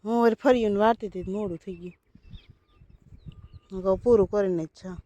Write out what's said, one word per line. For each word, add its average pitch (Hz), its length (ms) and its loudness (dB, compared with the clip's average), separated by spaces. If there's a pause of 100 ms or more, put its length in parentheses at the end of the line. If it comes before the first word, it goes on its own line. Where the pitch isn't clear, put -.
હું 233 160 0
વળી 220 100 4
ફરી 247 340 2
ને 202 100 0
વારતી 220 300 0
હતી, 180 140 -10
મોડું 185 360 -8
થઈ 190 160 -14
ગયું. 175 180 -16 (1800)
હું 185 100 -10
કહું, 190 160 2
પૂરું 226 280 4
કરીને 190 380 -2
જ 156 40 -12 (160)
જાઉં. 185 200 -12